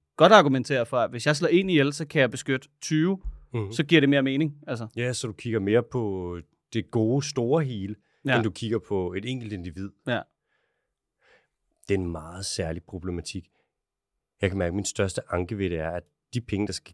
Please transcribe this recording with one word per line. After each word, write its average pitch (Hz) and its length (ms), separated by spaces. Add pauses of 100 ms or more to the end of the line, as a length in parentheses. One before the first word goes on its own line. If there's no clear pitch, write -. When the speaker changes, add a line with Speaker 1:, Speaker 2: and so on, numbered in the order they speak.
(180)
Speaker 1:
godt 170 140
argumentere 135 540
for, 127 120
at 110 120
hvis 120 160
jeg 147 100
slår 156 140
en 190 200
ihjel, 143 240
så 156 120
kan 147 160
jeg 123 100
beskytte 131 360 (140)
tyve, 170 380 (340)
Speaker 2:
Mhm. 107 180
Speaker 1:
så 131 120
giver 156 180
det 139 80
mere 139 140
mening, 143 320 (120)
altså. 117 280
Speaker 2:
Ja, 123 180
så 120 140
du 104 60
kigger 113 260
mere 107 320
på 95 460 (360)
det 113 180
gode 120 340
store 135 380
hele, 104 320 (300)
Speaker 1:
Ja. 131 100
Speaker 2:
end 120 80
du 110 80
kigger 113 280
på 92 340
et 98 120
enkelt 120 280
individ. 90 360 (180)
Speaker 1:
Ja. 120 140 (1700)
Speaker 2:
Det 101 80
er 95 40
en 87 120
meget 82 340
særlig 85 380
problematik. 87 640 (960)
Jeg 98 80
kan 95 80
mærke, 90 100
at 85 80
min 98 100
største - 360 (120)
anke 90 240
ved 95 120
det 85 100
er, 80 120
at 87 120 (300)
de 120 80
penge, 104 260
der 95 60
skal - 200